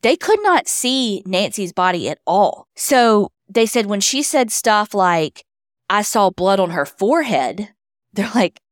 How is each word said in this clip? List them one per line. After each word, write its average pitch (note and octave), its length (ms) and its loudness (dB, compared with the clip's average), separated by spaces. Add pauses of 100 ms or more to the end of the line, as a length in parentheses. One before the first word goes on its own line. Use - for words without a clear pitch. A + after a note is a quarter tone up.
they C4+ 120 2
could G#4 280 0
not F4+ 240 2
see B3 580 -2
Nancy's F#3 480 -4
body F3+ 340 -2
at D3 200 -8
all. F#3 480 0
So A3+ 560 2 (180)
they A3+ 160 2
said A3 220 -2
when G3+ 140 -4
she C4+ 200 -2
said C4 300 0
stuff G#3+ 420 0
like, F3 520 0 (440)
"I G#3 140 0
saw G#3 260 2
blood F#3+ 300 0
on F3+ 100 0
her D#3+ 160 -2
forehead," G#3 840 -2 (440)
they're - 220 -4
like G3 240 0 (120)